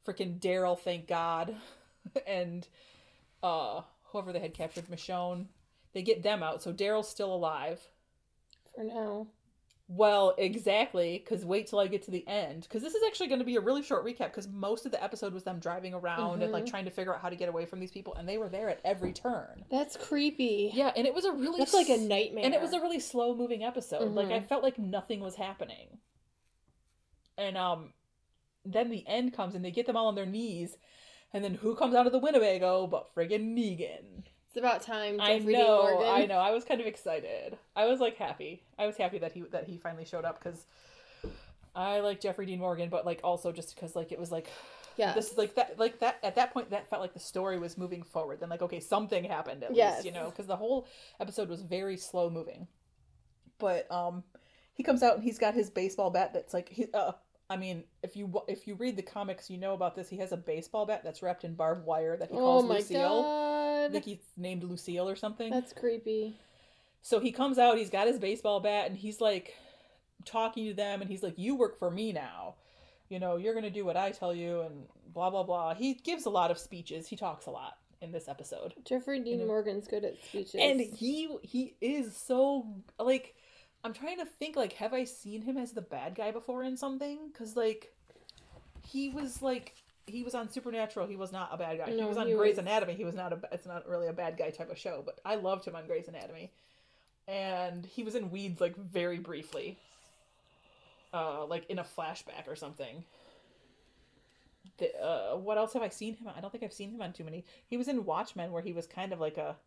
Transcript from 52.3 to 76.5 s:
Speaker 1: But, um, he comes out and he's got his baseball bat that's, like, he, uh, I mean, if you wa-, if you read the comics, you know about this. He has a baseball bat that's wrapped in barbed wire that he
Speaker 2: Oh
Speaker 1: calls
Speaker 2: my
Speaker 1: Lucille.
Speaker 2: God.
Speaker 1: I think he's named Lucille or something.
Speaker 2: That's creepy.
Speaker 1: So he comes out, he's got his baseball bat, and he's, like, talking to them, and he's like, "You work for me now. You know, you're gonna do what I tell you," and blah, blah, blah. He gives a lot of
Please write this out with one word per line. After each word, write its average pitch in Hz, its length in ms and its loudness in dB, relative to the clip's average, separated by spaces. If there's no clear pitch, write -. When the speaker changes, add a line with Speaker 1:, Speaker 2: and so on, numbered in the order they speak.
Speaker 1:
But, 180 340 2
um, 175 320 -2
he 254 100 -4
comes 247 200 4
out 233 120 8
and 214 80 -4
he's 233 140 0
got 214 160 4
his 214 160 2
baseball 190 420 0
bat 180 200 2
that's, - 220 -4
like, 175 160 -2
he, 208 240 -4
uh, 151 180 2
I 190 80 -4
mean, 185 260 -6
if 180 140 -10
you 202 120 -8
wa-, 185 200 -2
if - 200 -6
you 208 80 -8
read 240 200 -2
the 190 80 -4
comics, 190 460 -8
you 185 80 -10
know 196 160 -2
about 180 220 0
this. 180 140 -8
He 190 80 -8
has 190 140 -4
a 170 60 -2
baseball 170 480 -2
bat 208 180 -2
that's - 180 -10
wrapped 180 220 -2
in 165 120 -6
barbed 165 300 0
wire 160 320 2
that 170 140 0
he - 60 0
Speaker 2:
Oh - 20 2
Speaker 1:
calls 254 260 10
Speaker 2:
my 220 120 4
Speaker 1:
Lucille. 208 460 4
Speaker 2:
God. 294 600 2
Speaker 1:
I 294 60 0
think 302 140 -2
he's 202 200 -8
named 180 280 -4
Lucille 175 440 -2
or 196 80 -2
something. 214 360 -4
Speaker 2:
That's 254 200 -2
creepy. 220 640 -2
Speaker 1:
So 220 160 4
he 240 120 2
comes 254 280 2
out, 240 180 10
he's 202 140 -2
got 202 160 4
his 240 100 4
baseball 202 440 0
bat, 208 260 2
and 190 100 -6
he's, 208 240 -6
like, 202 340 2
talking 226 400 -2
to 208 80 -6
them, 202 280 -2
and 190 100 -8
he's 190 100 -6
like, 180 160 -4
"You 220 180 -2
work 247 220 4
for 175 140 0
me 208 200 -2
now. 95 440 -8
You 190 100 -6
know, 180 160 0
you're 208 180 0
gonna 214 160 -2
do 196 160 -4
what 170 100 0
I 196 140 2
tell 180 240 -2
you," 170 280 -2
and 151 260 -8
blah, 180 160 2
blah, 190 140 0
blah. 170 320 0
He 254 180 0
gives 320 320 -4
a 214 60 0
lot 175 180 6
of 170 80 2